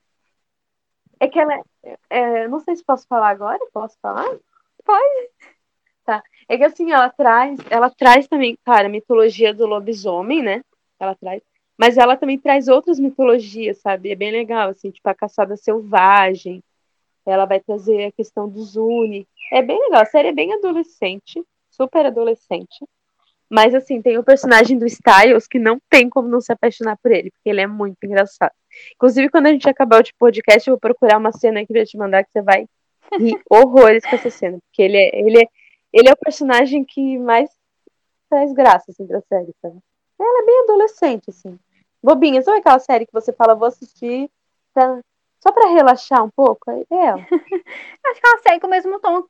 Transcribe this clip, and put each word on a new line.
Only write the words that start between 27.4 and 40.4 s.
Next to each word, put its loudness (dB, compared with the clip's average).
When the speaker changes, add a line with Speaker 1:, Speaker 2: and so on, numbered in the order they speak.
Speaker 1:
ele -2
é -4
muito -10
engraçado. -4
Inclusive, 2
quando 2
a 4
gente 0
acabar 4
o 2
podcast, 2
eu 2
vou -2
procurar 0
uma -2
cena -4
aqui -12
pra 0
te -18
mandar -2
que -20
você -4
vai 0
rir -2
<laughs> -20
horrores 6
com -4
essa -4
cena, -10
porque -4
ele 2
é, 2
ele 6
é, -4
ele 8
é 8
o -4
personagem -2
que -6
mais 0
traz -2
graça, 2
assim, -16
pra -8
série, -8
sabe? -16
Ela 0